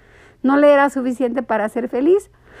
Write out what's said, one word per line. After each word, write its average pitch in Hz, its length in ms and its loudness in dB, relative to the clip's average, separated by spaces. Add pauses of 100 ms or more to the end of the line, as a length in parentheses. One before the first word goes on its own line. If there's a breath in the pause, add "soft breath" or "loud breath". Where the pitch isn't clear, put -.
(420 soft breath)
no 269 140 2
le 294 160 4
era 277 180 2
suficiente 254 520 -6
para 220 260 -4
ser 240 200 -8
feliz. 320 420 -2 (300 loud breath)